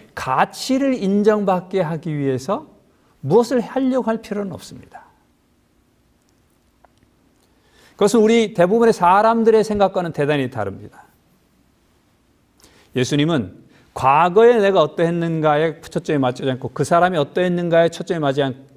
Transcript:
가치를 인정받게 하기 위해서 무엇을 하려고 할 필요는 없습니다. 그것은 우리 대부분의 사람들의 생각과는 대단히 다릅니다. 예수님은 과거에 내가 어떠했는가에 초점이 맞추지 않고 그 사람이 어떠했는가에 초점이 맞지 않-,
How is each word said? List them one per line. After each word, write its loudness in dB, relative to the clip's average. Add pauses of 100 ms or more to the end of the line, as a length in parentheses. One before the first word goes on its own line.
(160)
가치를 -2
인정받게 0
하기 -6
위해서 -4 (540)
무엇을 0
하려고 -4
할 -6
필요는 -10
없습니다. -20 (3000)
그것은 2
우리 2
대부분의 4
사람들의 4
생각과는 -2
대단히 0
다릅니다. -10 (1900)
예수님은 -2 (280)
과거에 4
내가 2
어떠했는가에 -2
초점이 -4
맞추지 -2
않고 -8
그 -4
사람이 2
어떠했는가에 0
초점이 -6
맞지 -2
않-, -4 (120)